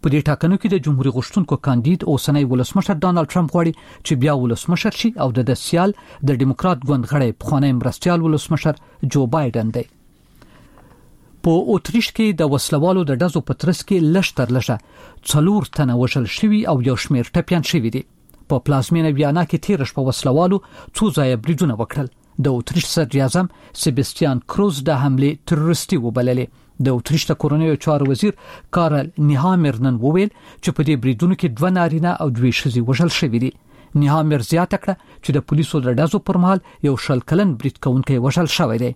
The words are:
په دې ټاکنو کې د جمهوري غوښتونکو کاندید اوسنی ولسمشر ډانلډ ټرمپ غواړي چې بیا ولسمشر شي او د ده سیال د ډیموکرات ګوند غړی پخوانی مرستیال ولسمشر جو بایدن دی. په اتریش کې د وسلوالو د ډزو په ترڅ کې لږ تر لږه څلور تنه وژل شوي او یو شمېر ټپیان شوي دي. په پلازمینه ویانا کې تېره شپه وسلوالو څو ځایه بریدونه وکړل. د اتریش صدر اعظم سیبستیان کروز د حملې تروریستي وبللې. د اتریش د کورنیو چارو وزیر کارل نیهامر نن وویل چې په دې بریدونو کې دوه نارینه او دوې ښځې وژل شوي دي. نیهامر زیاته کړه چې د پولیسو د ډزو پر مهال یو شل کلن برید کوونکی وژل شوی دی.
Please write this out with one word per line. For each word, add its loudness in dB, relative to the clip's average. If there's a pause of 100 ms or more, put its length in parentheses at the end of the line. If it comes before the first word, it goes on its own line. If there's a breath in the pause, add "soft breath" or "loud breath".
په 2
دې 2
ټاکنو 2
کې -2
د 0
جمهوري 0
غوښتونکو -2
کاندید 0
اوسنی 0
ولسمشر 0
ډانلډ 0
ټرمپ 0
غواړي 2 (320 loud breath)
چې -2 (100)
بیا 2
ولسمشر -2
شي 2 (140)
او 0 (120)
د 0
ده 2
سیال 0 (380 loud breath)
د 2
ډیموکرات 0
ګوند 0
غړی 0
پخوانی 0
مرستیال 0
ولسمشر 0 (360 soft breath)
جو 2 (100)
بایدن -2
دی. -4 (1600 soft breath)
په 4 (220)
اتریش 0
کې 0
د 4 (120)
وسلوالو 0
د 0
ډزو 0 (100)
په 0 (100)
ترڅ 0
کې 2 (160)
لږ 0
تر 0
لږه 0 (560 loud breath)
څلور 2 (120)
تنه 2
وژل -2
شوي 2 (100)
او 2 (120)
یو 0
شمېر 0 (120)
ټپیان 0
شوي 0
دي. -6 (460)
په 0
پلازمینه 2
ویانا 0
کې -4
تېره 0
شپه -4
وسلوالو 2 (340 loud breath)
څو 0
ځایه 0
بریدونه 0
وکړل. -4 (300)
د 0
اتریش -2
صدر 0
اعظم 0 (320 loud breath)
سیبستیان 0
کروز -2
د -2 (140)
حملې 2 (160)
تروریستي 0
وبللې. 0 (340 soft breath)
د 2
اتریش -2
د -2
کورنیو 0
چارو 2
وزیر 0 (380 loud breath)
کارل 0
نیهامر 2
نن 0
وویل 2
چې -8
په -2
دې 2
بریدونو 0
کې -2
دوه 0
نارینه 0
او -2
دوې 2
ښځې 0
وژل 2
شوي 0
دي. -2 (400 soft breath)
نیهامر 2
زیاته 0
کړه -4 (260 loud breath)
چې -6
د 0
پولیسو 0
د 0
ډزو 0
پر -2
مهال 2 (160 loud breath)
یو 2
شل -2
کلن 0
برید -6
کوونکی 0
وژل 0
شوی -2
دی. -2